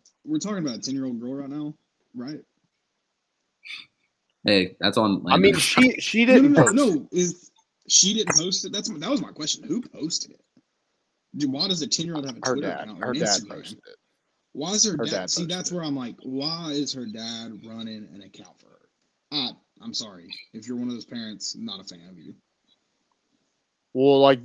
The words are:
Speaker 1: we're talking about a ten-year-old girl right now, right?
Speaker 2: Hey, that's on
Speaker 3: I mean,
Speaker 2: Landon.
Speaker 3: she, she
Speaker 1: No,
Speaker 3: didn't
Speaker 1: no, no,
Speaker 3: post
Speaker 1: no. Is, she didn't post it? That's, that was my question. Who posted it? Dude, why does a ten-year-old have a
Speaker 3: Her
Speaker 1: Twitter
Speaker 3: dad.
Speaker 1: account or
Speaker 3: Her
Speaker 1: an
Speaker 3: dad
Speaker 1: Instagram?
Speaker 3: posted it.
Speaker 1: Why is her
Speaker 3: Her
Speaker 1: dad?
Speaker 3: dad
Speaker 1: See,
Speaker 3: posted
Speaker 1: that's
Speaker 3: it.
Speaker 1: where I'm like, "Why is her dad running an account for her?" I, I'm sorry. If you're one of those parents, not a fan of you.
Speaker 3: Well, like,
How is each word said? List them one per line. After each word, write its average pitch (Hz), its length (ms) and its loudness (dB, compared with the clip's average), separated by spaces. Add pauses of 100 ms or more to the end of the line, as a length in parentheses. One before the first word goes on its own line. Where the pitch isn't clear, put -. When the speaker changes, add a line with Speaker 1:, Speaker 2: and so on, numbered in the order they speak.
(260)
Speaker 1:
we're 151 140 -4
talking 202 200 -6
about 131 180 -6
a 104 40 -14
ten-year-old 127 380 -6
girl 127 160 -8
right 139 140 -10
now, 151 240 -10 (420)
right? 131 240 -12 (2000)
Speaker 2:
Hey, 98 340 2
that's 98 180 0
on 104 300 2
Speaker 3:
I 135 80 4
mean, 190 200 8
Speaker 2:
Landon. 156 40 0
Speaker 3:
she, 254 400 4
she 226 260 2
Speaker 1:
No, 254 100 8
Speaker 3:
didn't 285 180 10
Speaker 1:
no, 277 60 8
no, 143 40 10
Speaker 3:
post 196 120 4
Speaker 1:
no. 208 360 2
Is, 180 400 -2 (380)
she 190 240 6
didn't 202 240 0
post 180 260 0
it? 185 80 -10
That's, 208 160 -6
that 170 220 -6
was 269 120 0
my - 100 -8
question. - 360 -8
Who 208 140 -2
posted - 500 -8
it? - 100 -20 (920)
Dude, 139 160 -2
why 143 160 -2
does 175 140 2
a 143 60 -2
ten-year-old 165 380 -2
have 123 120 -10
a - 80 -16
Speaker 3:
Her 127 80 2
Speaker 1:
Twitter 131 160 -2
Speaker 3:
dad. 73 120 -6
Speaker 1:
account - 200 -14
or 110 60 -2
Speaker 3:
Her 127 40 0
Speaker 1:
an 135 80 -2
Speaker 3:
dad 110 80 0
Speaker 1:
Instagram? 101 220 0
Speaker 3:
posted 98 300 -16
it. - 160 -20 (580)
Speaker 1:
Why 160 180 -6
is 214 140 2
her 208 60 2
Speaker 3:
Her 131 140 -2
Speaker 1:
dad? - 60 -4
Speaker 3:
dad 92 180 -4
Speaker 1:
See, - 120 -2
Speaker 3:
posted 165 160 -4
Speaker 1:
that's 180 140 -8
Speaker 3:
it. 175 40 -6
Speaker 1:
where 170 80 -6
I'm 143 140 -4
like, 120 240 -10
"Why 151 500 -8
is 143 220 -4
her 127 120 -10
dad 113 600 -12
running 110 480 -12
an 98 120 -20
account 95 360 -20
for - 60 -20
her?" - 220 -20 (440)
I, 131 160 -6 (320)
I'm 113 120 -14
sorry. 92 360 -12 (240)
If 110 120 -18
you're 123 120 -8
one 123 100 -6
of 120 60 -6
those 110 120 -14
parents, 110 520 -12
not 104 240 -12
a - 20 -20
fan 87 260 -20
of 92 80 -20
you. 76 160 -20 (1600)
Speaker 3:
Well, 139 300 6
like, 135 240 6